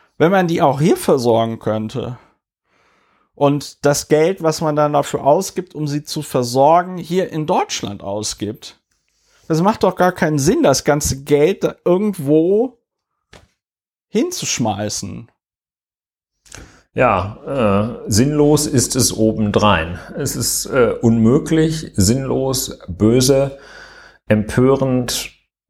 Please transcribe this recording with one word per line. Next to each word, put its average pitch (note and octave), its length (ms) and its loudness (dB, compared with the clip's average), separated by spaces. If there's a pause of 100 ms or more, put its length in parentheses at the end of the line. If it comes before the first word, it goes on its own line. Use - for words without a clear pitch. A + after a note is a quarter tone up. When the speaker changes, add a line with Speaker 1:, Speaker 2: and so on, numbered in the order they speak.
(180)
Speaker 1:
wenn E3 140 2
man F#3+ 160 2
die E3+ 160 0
auch C3+ 180 2
hier G3 160 4
versorgen A2+ 600 0
könnte. A2+ 580 -6 (1200)
Und C#3+ 500 -2
das C#3+ 220 0
Geld, E3 340 2
was D#3+ 200 -2
man D#3 140 -2
dann D3 180 2
dafür C#3 300 -2
ausgibt, F3+ 520 0
um D3+ 120 -6
sie D3 160 -4
zu D3+ 200 -10
versorgen, D3 760 0
hier E3+ 340 -4
in D#3 140 -4
Deutschland F#3 560 -4
ausgibt. G#2 760 -8 (680)
Das D#3+ 140 0
macht G#3 220 0
doch G3+ 120 2
gar F3+ 180 2
keinen D#3 260 0
Sinn, G#3+ 240 2
das C#3 200 2
ganze C#3+ 400 -2
Geld D3 400 2
da - 120 -4 (100)
irgendwo F#3 920 0 (1300)
hinzuschmeißen. A#2 1200 -4 (1700)
Speaker 2:
Ja, A2 1120 0
äh, - 60 -8
sinnlos D3 560 2
ist B2 280 -2
es B2+ 220 0
obendrein. G#2 800 2 (180)
Es D3 200 -6
ist, - 320 -6
äh, A2+ 340 2
unmöglich, D#3 920 2
sinnlos, B2+ 840 -2 (100)
böse, B2+ 720 2 (680)
empörend, B2+ 1040 0 (380)